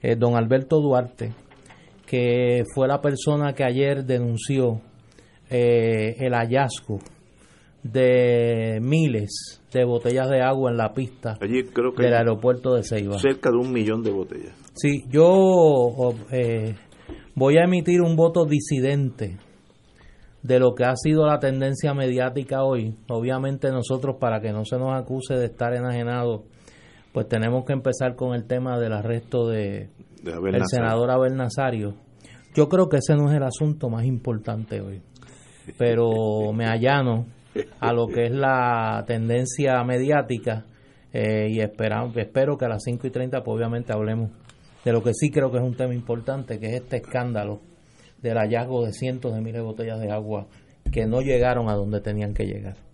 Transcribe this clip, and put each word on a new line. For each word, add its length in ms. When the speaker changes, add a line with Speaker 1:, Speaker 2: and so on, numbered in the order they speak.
Speaker 1:
Eh, 140
don 200
Alberto 460
Duarte, 520
que 580
fue 140
la 120
persona 540
que 100
ayer 420
denunció, 760
eh, 680
el 160
hallazgo 640
de 960
miles 920
de 140
botellas 440
de 120
agua 300
en 60
la 160
pista 460
Speaker 2:
Allí 240
creo 300
que 100
Speaker 1:
del 100
Speaker 2:
hay 60
Speaker 1:
aeropuerto 540
de 100
Ceiba. 360
Speaker 2:
cerca 320
de 60
un 140
millón 300
de 100
botellas. 420
Speaker 1:
Sí, 360
yo, 200
o-, 840
eh, 440
voy 220
a 80
emitir 360
un 140
voto 300
disidente 920
de 180
lo 140
que 120
ha 100
sido 320
la 120
tendencia 540
mediática 680
hoy. 320
Obviamente 600
nosotros, 500
para 220
que 100
no 140
se 120
nos 220
acuse 360
de 100
estar 280
enajenados, 680
pues 160
tenemos 380
que 80
empezar 420
con 200
el 100
tema 320
del 160
arresto 540
de 420
Speaker 2:
De 100
Abel 220
Speaker 1:
el 80
Speaker 2:
Nazario. 60
Speaker 1:
senador 420
Abel 260
Nazario. 600
Yo 160
creo 180
que 100
ese 180
no 160
es 40
el 60
asunto 480
más 160
importante 720
hoy, 220
pero 800
me 140
allano 580
a 140
lo 120
que 200
es 60
la 760
tendencia 760
mediática, 840
eh, 380
y 120
espera-, 540
espero 440
que 60
a 40
las 140
cinco 240
y 20
treinta, 340
pues, 140
obviamente 340
hablemos 380
de 60
lo 100
que 140
sí 160
creo 180
que 80
es 60
un 120
tema 200
importante, 640
que 80
es 60
este 140
escándalo 640
del 160
hallazgo 480
de 80
cientos 400
de 80
miles 200
de 60
botellas 320
de 120
agua 340
que 160
no 140
llegaron 480
a 40
donde 280
tenían 340
que 100
llegar. 300